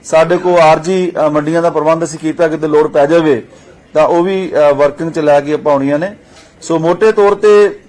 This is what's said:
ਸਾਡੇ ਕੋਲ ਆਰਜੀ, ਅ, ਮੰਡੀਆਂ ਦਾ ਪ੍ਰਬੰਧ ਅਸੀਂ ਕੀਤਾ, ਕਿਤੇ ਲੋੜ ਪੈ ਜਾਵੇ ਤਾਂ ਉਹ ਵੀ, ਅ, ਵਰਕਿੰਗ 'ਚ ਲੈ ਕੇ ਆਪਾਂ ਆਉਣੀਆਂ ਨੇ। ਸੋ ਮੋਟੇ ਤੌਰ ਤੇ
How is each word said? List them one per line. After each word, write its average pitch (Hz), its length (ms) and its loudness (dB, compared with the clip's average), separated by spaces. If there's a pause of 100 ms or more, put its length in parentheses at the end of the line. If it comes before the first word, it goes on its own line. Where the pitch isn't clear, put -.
ਸਾਡੇ 165 340 0
ਕੋਲ 175 220 0
ਆਰਜੀ, 160 520 2 (140)
ਅ, 151 40 0
ਮੰਡੀਆਂ 151 320 -2
ਦਾ 170 80 0
ਪ੍ਰਬੰਧ 160 340 -2
ਅਸੀਂ 156 160 -10
ਕੀਤਾ, 160 280 -2
ਕਿਤੇ 156 200 -4
ਲੋੜ 151 200 2
ਪੈ 151 180 0
ਜਾਵੇ 151 380 0 (500)
ਤਾਂ 156 140 2
ਉਹ 170 160 0
ਵੀ, 190 320 -4
ਅ, 147 180 2
ਵਰਕਿੰਗ 147 380 -2
'ਚ 165 80 -6
ਲੈ 147 220 2
ਕੇ 147 120 -6
ਆਪਾਂ 147 200 -2
ਆਉਣੀਆਂ 139 260 -2
ਨੇ। 196 160 -8 (460)
ਸੋ 165 180 -2
ਮੋਟੇ 180 320 0
ਤੌਰ 202 240 2
ਤੇ 208 540 2